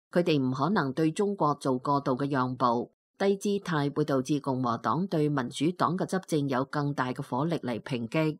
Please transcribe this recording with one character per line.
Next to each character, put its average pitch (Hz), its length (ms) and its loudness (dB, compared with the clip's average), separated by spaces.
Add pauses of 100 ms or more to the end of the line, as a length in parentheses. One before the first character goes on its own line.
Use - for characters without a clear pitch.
(100)
佢 175 120 2
哋 160 180 4
唔 127 120 2
可 139 180 0
能 151 220 2
對 160 180 2
中 202 260 0
國 147 200 2
做 131 220 0
過 139 220 0
度 135 120 0
嘅 139 180 -2
讓 127 260 -2
步。 120 360 0 (260)
低 392 180 2
姿 - 120 -2 (160)
態 143 300 0
會 151 100 2
導 135 180 0
致 143 180 0
共 131 220 -2
和 117 160 0
黨 147 280 0
對 151 220 2
民 135 220 0
主 143 220 0
黨 156 260 0
嘅 185 80 -2
執 190 200 -2
政 143 220 0
有 131 160 2
更 143 300 -2
大 127 180 -2
嘅 - 100 -8
火 127 220 -2
力 165 120 -2
嚟 123 240 -4
抨 117 280 -4
擊。 156 320 0